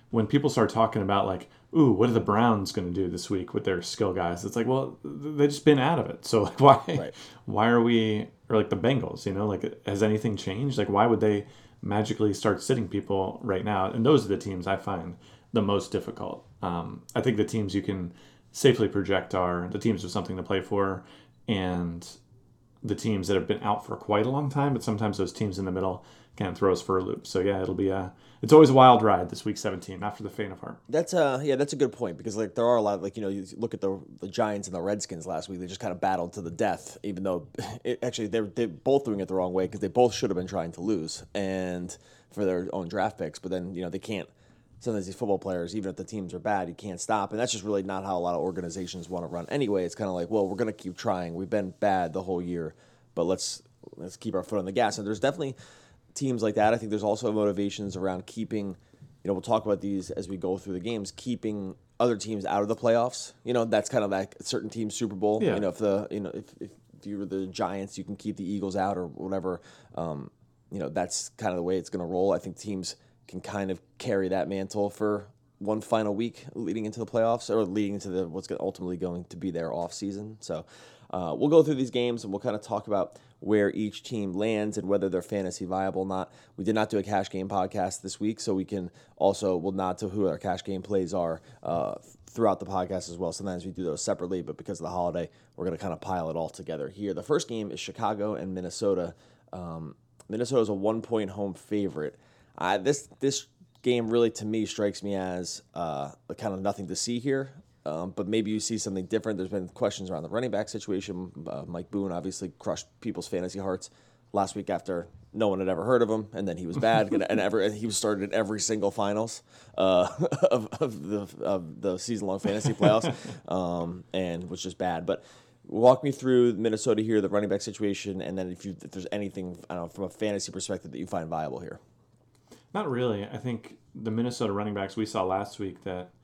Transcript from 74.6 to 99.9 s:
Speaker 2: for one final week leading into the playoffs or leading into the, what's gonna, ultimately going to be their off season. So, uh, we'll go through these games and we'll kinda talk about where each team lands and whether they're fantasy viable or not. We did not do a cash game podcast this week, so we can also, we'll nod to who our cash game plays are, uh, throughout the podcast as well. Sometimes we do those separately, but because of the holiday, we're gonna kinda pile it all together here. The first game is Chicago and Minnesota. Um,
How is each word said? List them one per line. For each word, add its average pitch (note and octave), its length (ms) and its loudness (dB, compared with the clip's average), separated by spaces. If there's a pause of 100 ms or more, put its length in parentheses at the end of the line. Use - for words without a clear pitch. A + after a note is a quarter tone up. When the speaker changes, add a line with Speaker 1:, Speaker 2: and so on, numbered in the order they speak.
Speaker 2:
for G#2 360 -2 (300)
one G#2+ 240 -2
final G#2+ 320 0
week A2+ 400 -6
leading G#2+ 320 -4
into A2 140 -8
the A2 80 -4
playoffs A2+ 420 0
or A2 140 4
leading G2+ 320 0
into G2 140 -8
the, F2+ 180 -2
what's F2+ 180 -8
gonna, - 160 -6
ultimately F2+ 360 -4
going F2 280 -6
to F2 120 -16
be F#2 120 -4
their D#2+ 240 -4
off E2+ 200 -4
season. G#2 480 -8
So, E2 240 -6 (440)
uh, E2+ 280 -4
we'll D3 120 4
go D#3+ 140 10
through D3 120 2
these B2+ 140 -2
games A#2+ 340 -2
and G2 100 -6
we'll G2+ 80 -4
kinda G#2+ 180 -2
talk G#2+ 280 -4
about G2 300 -2 (220)
where G2+ 320 4
each G#2 320 -6
team G2+ 300 -4
lands G#2+ 440 0
and F#2 100 -4
whether G2 220 2
they're F2 120 0
fantasy F#2 440 -4
viable F#2+ 360 -2
or F#2+ 60 -2
not. F#2+ 240 -4 (260)
We G2 60 -8
did G#2+ 120 2
not G#2+ 140 2
do A2 80 0
a G2 60 0
cash F#2+ 260 0
game F#2+ 200 -6
podcast F#2+ 520 -2
this - 180 -10
week, A2 200 -2
so G#2+ 140 -2
we F#2+ 120 0
can F2+ 240 -6 (280)
also, G2 400 4
we'll F#2+ 160 -2
nod F#2 240 -2
to G2+ 120 -6
who G2 180 0
our D#2 100 0
cash F#2 260 -4
game F#2 180 -6
plays F#2+ 320 0
are, E2+ 280 -2 (200)
uh, C2+ 340 -2 (340)
throughout G#2+ 300 2
the F#2+ 60 -10
podcast F#2 440 -4
as E2+ 80 -12
well. F2 140 -2
Sometimes F#2 340 -8
we F#2+ 60 -10
do F#2 120 -8
those D#2+ 180 -4
separately, F2+ 400 -2
but - 160 -8
because E2+ 220 -10
of D#2+ 60 -8
the E2+ 40 -4
holiday, F2 400 -2 (260)
we're F2 100 -6
gonna E2 120 -4
kinda F2+ 200 -6
pile F2 320 -4
it D#2+ 60 -4
all E2 140 -4
together D#2 400 -8
here. G2 240 -6
The - 100 -6
first - 240 0
game A2 220 -6
is - 100 -8
Chicago G#2+ 560 -2
and F#2+ 180 -6
Minnesota. F2+ 600 -2 (380)
Um, E2 440 -10 (340)